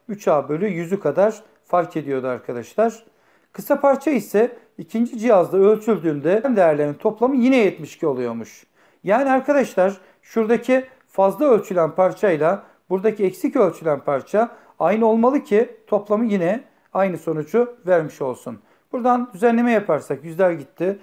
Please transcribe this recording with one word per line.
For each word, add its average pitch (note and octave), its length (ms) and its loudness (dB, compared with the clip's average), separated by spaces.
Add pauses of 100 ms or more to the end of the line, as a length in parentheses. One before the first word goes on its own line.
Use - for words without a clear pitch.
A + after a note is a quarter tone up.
üç G#3 200 -8
A C#3 200 2
bölü D#3+ 200 -2
yüzü F3 320 -6
kadar F#3 420 0 (220)
fark F3 320 -2
ediyordu C3+ 300 -6
arkadaşlar. B2+ 760 -4 (480)
Kısa C#4+ 280 -2
parça C#4 300 2
ise A#3 460 0 (220)
ikinci A#3 400 -6
cihazda F#3+ 380 2
ölçüldüğünde F#3+ 840 2 (140)
değerlerin D3 380 2
toplamı A3+ 420 -2
yine B3+ 200 4
yetmiş F3+ 400 0
iki E3 100 -4
oluyormuş. A#2+ 600 -6 (380)
Yani B3 260 2
arkadaşlar C4 720 0 (220)
şuradaki A#3 640 0 (240)
fazla G3 360 0
ölçülen F#3 500 2
parçayla F3+ 680 0 (280)
buradaki G#3+ 340 -2
eksik F#3 320 -2
ölçülen D#3+ 440 0
parça G3 560 -2 (240)
aynı G#3 260 2
olmalı A#3 380 2
ki A3 320 0 (100)
toplamı G#3 380 -2
yine G3+ 400 -2 (280)
aynı F#3 260 -2
sonucu E3 580 -2 (100)
vermiş E3 360 0
olsun. B2 380 -8 (320)
Buradan B3 420 0
düzenleme A#3 380 2
yaparsak D3 520 -2
yüzler E3+ 260 0
gitti. E3+ 520 -6